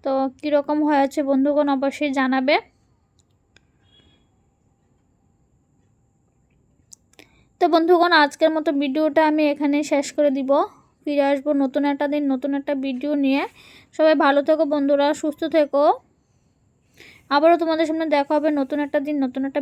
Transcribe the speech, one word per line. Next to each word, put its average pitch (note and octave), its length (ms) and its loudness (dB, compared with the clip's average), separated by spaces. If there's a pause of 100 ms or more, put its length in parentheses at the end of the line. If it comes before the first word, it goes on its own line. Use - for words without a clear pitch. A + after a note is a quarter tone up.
তো C#4 60 -4 (300)
কীরকম D4 380 -2 (100)
হয়েছে C#4 320 0 (100)
বন্ধুগণ, C#4+ 360 2 (100)
অবশ্যই C#4 420 -4
জানাবে। C4 380 0 (4000)
তো F#4 40 2 (100)
বন্ধুগণ, E4+ 380 4 (100)
আজকের D4+ 340 0
মতো D#4 140 -2 (120)
ভিডিওটা D4+ 480 0
আমি D4+ 120 0 (100)
এখানেই C#4+ 400 -2
শেষ C#4+ 140 0 (100)
করে D4 220 2
দিব। C4 120 -6 (520)
ফিরে C#4+ 280 0
আসবো C#4+ 200 -2 (120)
নতুন C4+ 200 -2 (100)
একটা C#4+ 200 -4
দিন, D4 100 -2 (100)
নতুন C4 260 -4
একটা C#4+ 140 -6 (120)
ভিডিও C#4 280 -4 (120)
নিয়ে। C4+ 180 0 (540)
সবাই D#4 180 4 (100)
ভালো C#4+ 240 4
থেকো D#4 160 2 (100)
বন্ধুরা, C#4+ 320 0 (140)
সুস্থ D4+ 200 -4 (160)
থেকো। C#4+ 260 0 (1500)
আবারও D#4 320 4
তোমাদের D#4+ 260 0
সামনে D#4+ 260 -4
দেখা C#4+ 220 0
হবে D4+ 120 0 (120)
নতুন C#4 260 -4
একটা D4+ 200 -4
দিন, D4+ 180 -4
নতুন C4 240 -6
একটা C#4+ 140 -4